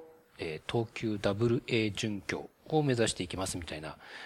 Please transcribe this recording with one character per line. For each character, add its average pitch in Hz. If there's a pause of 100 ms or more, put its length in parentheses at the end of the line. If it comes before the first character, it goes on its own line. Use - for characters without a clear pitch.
(400)
え 80
ー、 -
東 117
急 107
ダ 101
ブ 117
ル 123
エ 110
ー 101
準 104
拠 - (180)
を 156
目 135
指 113
し -
て -
い 90
き 90
ま 92
す -
み 87
た 80
い 78
な、 76 (280)